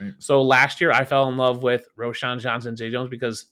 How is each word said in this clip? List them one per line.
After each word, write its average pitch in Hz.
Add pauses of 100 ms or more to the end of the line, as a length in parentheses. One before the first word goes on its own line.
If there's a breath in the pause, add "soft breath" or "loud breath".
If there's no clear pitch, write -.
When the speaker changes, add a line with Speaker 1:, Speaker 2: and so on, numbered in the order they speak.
Speaker 1:
Right. 98
Speaker 2:
So 139
last 131
year 170
I 127
fell 135
in 127
love 127
with 123 (100)
Roschon 123
Johnson, 117
Zay 113
Jones, 123
because 117